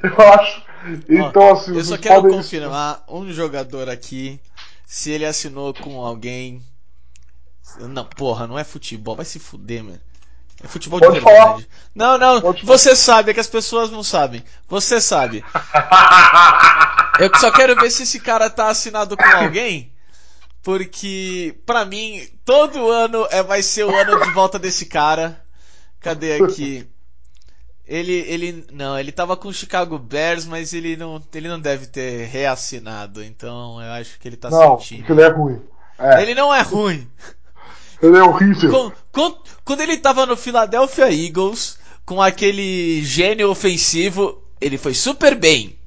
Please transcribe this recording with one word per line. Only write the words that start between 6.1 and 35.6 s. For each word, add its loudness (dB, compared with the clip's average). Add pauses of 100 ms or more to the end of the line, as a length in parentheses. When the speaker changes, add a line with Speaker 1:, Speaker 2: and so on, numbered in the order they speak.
Speaker 2:
Não, -12
porra, -8
não -12
é -8
futebol. -14
Vai -12
se -16
fuder, -14
mano. -18 (640)
É -16
futebol -8
de 8
Speaker 1:
Pode 4
Speaker 2:
verdade. 10
Speaker 1:
falar. 4 (320)
Speaker 2:
Não, 2
não, 4
Speaker 1:
Pode -2
falar. 6
Speaker 2:
você 6
sabe, 4
é -2
que -2
as -4
pessoas -4
não -14
sabem. -4 (240)
Você -2
sabe. -2 (100)
Speaker 1:
<laughs> 6 (680)
Speaker 2:
Eu 4 (100)
só 4
quero 4
ver 2
se -4
esse -6
cara -2
tá -2
assinado -6
com 0 (140)
alguém, -4 (720)
porque, -8 (100)
pra -2
mim, -12 (240)
todo 2
ano 0
é, 0
vai -2
ser -4
o -2
ano 2
de -2
volta 0
desse -8
cara. -2 (600)
Cadê -4
aqui? -4 (1000)
Ele, -8
ele, -8
não, -10
ele -10
tava -6
com -16
o -14
Chicago -6
Bears, -6
mas -12
ele -8
não, -14 (120)
ele -14
não -12
deve -6
ter -10
reassinado, -8
então -16
eu -14
acho -14
que -16
ele -16
tá -14
Speaker 1:
Não, 6
Speaker 2:
sentindo. -16
Speaker 1:
porque -6
ele 6
é 4
ruim. -4 (380)